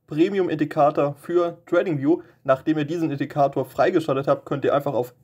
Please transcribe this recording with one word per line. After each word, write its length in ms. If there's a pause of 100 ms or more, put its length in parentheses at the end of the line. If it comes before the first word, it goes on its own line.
Premium 400
Indikator 680
für 500
TradingView. 560 (240)
Nachdem 320
ihr 80
diesen 260
Indikator 540
freigeschaltet 640
habt, 160
könnt 180
ihr 100
einfach 200
auf 200 (100)